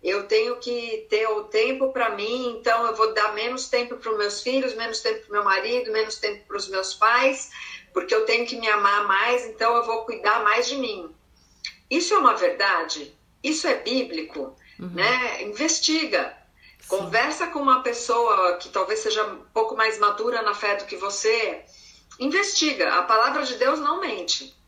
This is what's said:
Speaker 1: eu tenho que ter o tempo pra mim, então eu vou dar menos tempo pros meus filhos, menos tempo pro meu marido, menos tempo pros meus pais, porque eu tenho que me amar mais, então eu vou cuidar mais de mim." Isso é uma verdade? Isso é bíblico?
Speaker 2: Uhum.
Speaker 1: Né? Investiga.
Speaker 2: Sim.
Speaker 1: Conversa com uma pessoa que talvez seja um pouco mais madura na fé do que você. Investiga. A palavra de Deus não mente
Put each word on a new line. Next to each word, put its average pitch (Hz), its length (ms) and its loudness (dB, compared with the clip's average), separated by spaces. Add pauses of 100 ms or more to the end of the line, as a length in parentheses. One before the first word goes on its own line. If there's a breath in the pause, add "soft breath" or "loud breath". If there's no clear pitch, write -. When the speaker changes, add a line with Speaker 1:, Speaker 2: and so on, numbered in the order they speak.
Speaker 1:
eu 196 240 -2
tenho 226 300 2
que 233 520 -6
ter 220 180 2
o 214 160 -2
tempo 262 500 0
pra 233 220 0
mim, 233 440 -4
então 226 280 2
eu 220 80 -2
vou 220 180 2
dar 214 220 0
menos 247 340 -4
tempo 240 280 -2
pros 214 200 -4
meus 202 240 -2
filhos, 254 320 0
menos 226 280 -6
tempo 220 240 -2
pro 208 80 -14
meu 208 100 0
marido, 214 480 0
menos 214 260 -2
tempo 208 300 -6
pros 196 220 -6
meus 190 260 -4
pais, 254 560 2 (420 loud breath)
porque - 220 0
eu 214 100 4
tenho 233 220 2
que 262 80 -8
me 226 120 -4
amar 208 400 4
mais, 233 380 2
então 226 300 2
eu 233 100 4
vou 226 200 -2
cuidar 214 380 0
mais 226 240 4
de 262 100 -4
mim." 196 360 -6 (760 loud breath)
Isso 349 260 2
é - 20 8
uma 262 160 6
verdade? 175 840 0 (280)
Isso 311 240 0
é 262 80 2
bíblico? 160 800 -6 (240 soft breath)
Speaker 2:
Uhum. 180 100 -10
Speaker 1:
Né? 226 540 -2
Investiga. 285 920 0 (440 soft breath)
Speaker 2:
Sim. - 80 -20
Speaker 1:
Conversa 208 600 0
com 302 120 -6
uma 277 240 4
pessoa 226 760 2
que - 120 -12
talvez 202 320 -2
seja 214 220 0
um 180 140 -6 (160)
pouco 220 220 0
mais 220 240 0
madura 220 420 0
na 208 140 0
fé 202 200 0
do 202 100 -6
que 208 100 -10
você. 202 680 0 (580 loud breath)
Investiga. 302 760 0
A 175 80 4
palavra 262 400 2
de 254 120 -6
Deus 269 240 2
não 302 220 0
mente 254 500 -4 (160)